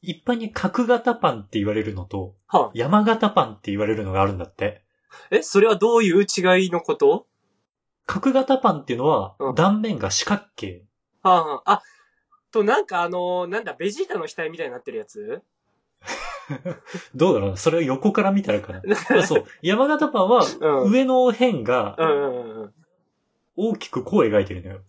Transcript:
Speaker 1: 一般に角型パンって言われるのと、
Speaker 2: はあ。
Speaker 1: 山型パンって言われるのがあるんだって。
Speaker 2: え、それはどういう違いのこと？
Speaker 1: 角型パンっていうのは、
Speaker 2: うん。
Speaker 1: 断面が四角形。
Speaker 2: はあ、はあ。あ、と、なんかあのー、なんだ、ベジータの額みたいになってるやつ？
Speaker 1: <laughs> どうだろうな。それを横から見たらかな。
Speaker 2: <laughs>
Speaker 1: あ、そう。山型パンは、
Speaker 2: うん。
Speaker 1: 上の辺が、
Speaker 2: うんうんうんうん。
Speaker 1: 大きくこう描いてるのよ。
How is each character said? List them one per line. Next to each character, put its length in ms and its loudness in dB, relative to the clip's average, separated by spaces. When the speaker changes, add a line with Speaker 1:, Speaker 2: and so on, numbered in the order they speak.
Speaker 1:
一 220 -10
般 120 0
に 140 -6
角 360 -2
型 280 2
パ 180 0
ン 80 -8
っ 100 -18
て 80 -4
言 100 0
わ 60 -2
れ 80 -2
る 100 -6
の 140 -10
と、 280 -10
Speaker 2:
は 220 0
あ。 40 -12
Speaker 1:
山 320 2
型 240 2
パ 160 2
ン 80 -10
っ 80 -20
て 100 -10
言 80 -4
わ 80 0
れ 80 0
る 100 -6
の 80 -6
が 100 2
あ 20 4
る 80 0
ん 60 -8
だ 80 -10
っ 80 -20
て。 280 -6
Speaker 2:
え、 120 2
そ 180 2
れ 60 8
は 100 4
ど 200 2
う 60 6
い 120 4
う 80 6
違 20 4
い 40 -4
の 100 -2
こ 140 -4
と？ 320 2
Speaker 1:
角 260 -2
型 240 2
パ 160 2
ン 60 -4
っ 80 -14
て 80 -4
い 20 -6
う 40 -6
の 60 0
は、 320 0
Speaker 2:
う 140 -4
ん。 20 -6
Speaker 1:
断 280 2
面 160 -4
が 120 -4
四 140 -4
角 200 -2
形。 300 -14
Speaker 2:
は 80 2
あ、 140 4
は 220 -8
あ。 60 4
あ、 100 0
と、 140 0
な 160 2
ん 60 -4
か 160 -4
あ 80 -4
の 340 -4
ー、 40 -10
な 120 -4
ん 40 -14
だ、 100 -8
ベ 160 -4
ジ 140 -6
ー 40 -14
タ 60 -8
の 80 -6
額 280 -8
み 60 -18
た 80 -6
い 40 -8
に 40 -10
な 60 -14
っ 40 -18
て 80 -12
る 60 -10
や 80 -8
つ？ 380 -12
Speaker 1:
<laughs> 1120 -12
ど 180 4
う 20 4
だ 60 0
ろ 80 -2
う 20 -2
な。 80 -8
そ 120 0
れ 60 0
を 60 0
横 300 0
か 100 0
ら 100 2
見 100 0
た 100 -2
ら 100 0
か 100 -14
な。 80 -14
Speaker 2:
<laughs> 240 2
Speaker 1:
あ、 60 0
そ 140 2
う。 40 -12
山 260 2
型 220 0
パ 140 0
ン 80 2
は、 160 6
Speaker 2:
う 60 0
ん。 20 4
Speaker 1:
上 140 4
の 260 4
辺 320 0
が、 360 0
Speaker 2:
う 80 2
ん 20 2
う 20 2
ん 60 4
う 40 0
ん 80 -12
う 60 -12
ん。 60 -20
Speaker 1:
大 220 -2
き 120 -16
く 140 -6
こ 180 0
う 20 6
描 180 4
い 60 -2
て 80 -10
る 80 -12
の 80 -16
よ。 180 -16